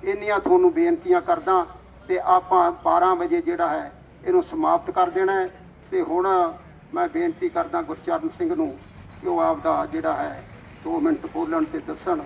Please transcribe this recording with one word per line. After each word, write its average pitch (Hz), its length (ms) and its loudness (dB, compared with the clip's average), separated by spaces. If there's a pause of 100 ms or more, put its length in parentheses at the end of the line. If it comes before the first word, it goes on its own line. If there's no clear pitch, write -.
ਇੰਨੀਆਂ 202 360 -2
ਤੁਹਾਨੂੰ 180 340 4
ਬੇਨਤੀਆਂ 170 480 2
ਕਰਦਾ 175 440 0 (420)
ਤੇ 185 200 0
ਆਪਾਂ 180 440 4 (120)
ਬਾਰਾਂ 175 320 4
ਵਜੇ 170 260 0
ਜਿਹੜਾ 165 280 -2
ਹੈ 151 220 -6 (340)
ਇਹਨੂੰ 359 180 4
ਸਮਾਪਤ 320 480 0
ਕਰ 359 180 2
ਦੇਣਾ 381 240 0
ਹੈ। 370 160 0 (420)
ਤੇ 185 100 0
ਹੁਣ 180 260 0 (680)
ਮੈਂ 339 160 -2
ਬੇਨਤੀ 339 400 -2
ਕਰਦਾ 339 320 -4
ਗੁਰਚਰਨ 160 560 -4
ਸਿੰਘ 170 180 -2
ਨੂੰ 156 140 -2 (520)
ਕਿ 370 60 -6
ਉਹ 349 140 0
ਆਪਦਾ 160 500 0
ਜਿਹੜਾ 160 220 -2
ਹੈ - 300 -6 (400)
ਦੋ 311 160 -4
ਮਿੰਟ - 340 0
ਬੋਲਣ 165 300 -2
ਤੇ 156 240 -6
ਦੱਸਣ। 165 380 -4